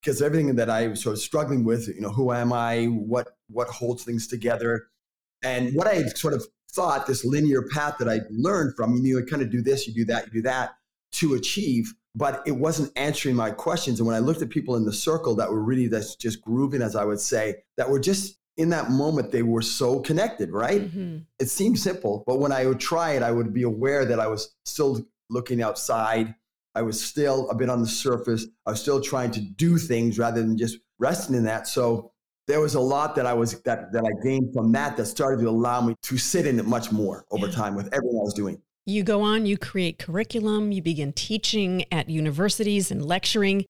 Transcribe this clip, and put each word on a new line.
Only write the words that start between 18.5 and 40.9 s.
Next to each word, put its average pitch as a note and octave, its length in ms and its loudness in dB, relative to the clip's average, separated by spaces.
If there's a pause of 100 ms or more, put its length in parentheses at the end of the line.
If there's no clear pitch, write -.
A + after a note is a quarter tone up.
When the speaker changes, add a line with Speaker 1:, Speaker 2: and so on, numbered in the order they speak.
Speaker 1:
in D#3+ 100 4
that D3+ 220 0
moment, C#3 420 2
they A#2 100 2
were A#2 200 2
so B2+ 380 0
connected, E3+ 500 0
right? B2+ 320 0
Speaker 2:
Mm-hmm. F3 360 -8 (200)
Speaker 1:
It C3+ 100 -2
seemed G#3+ 300 2
simple, A2 480 -2
but B2+ 120 2
when C#3 140 2
I C3 140 2
would C3 140 2
try E3 320 0
it, B2+ 100 2
I A#2 80 2
would A#2 240 0
be B2 80 0
aware B2+ 420 2
that A#2 160 2
I G#2+ 60 2
was G#2+ 280 -4 (120)
still C3+ 400 0 (240)
looking A#2+ 320 -2
outside. A2+ 720 0 (400)
I A2 80 -2
was A2 200 -4
still C3+ 460 0
a - 60 -2
bit B2 160 0
on A#2+ 100 2
the A2+ 80 0
surface. A2+ 580 -2 (200)
I G#2+ 60 -2
was A2 100 -4
still C#3 180 2
trying B2+ 320 -2
to G#2+ 80 -4
do D#3+ 380 2
things A#2 400 0
rather A#2 240 2
than A2+ 160 2
just A2+ 180 -2 (220)
resting C3+ 360 0
in A#2 100 4
that. A2 220 -2
So A#2 460 0 (340)
there D3 140 4
was D3 140 2
a D#3 60 4
lot C#3 360 2
that C3 80 2
I B2 80 2
was, A#2 300 0
that, A2+ 300 -2
that A2+ 120 0
I G#2+ 180 -2
gained C3 300 0
from A2+ 200 4
that, C#3 260 0
that G#2+ 80 0
started C3+ 340 0
to A#2 80 2
allow A#2+ 320 2
me A#2 220 2
to B2+ 160 -4
sit E3 280 0
in B2+ 120 2
it G2+ 80 -2
much A2+ 260 0
more G2+ 380 -2
over G2+ 160 -2
Speaker 2:
Yeah. F#2+ 60 -4
Speaker 1:
time G#2 220 -2
with G2 200 -4
everything B2 260 0
I G#2 40 0
was G2+ 100 -4
doing. G2 260 -4 (240)
Speaker 2:
You G3+ 200 0
go G#3 180 2
on, G#3+ 240 2
you G3+ 100 2
create F3+ 440 -4
curriculum, G#3+ 720 -2
you F#3+ 100 -2
begin D3 300 -2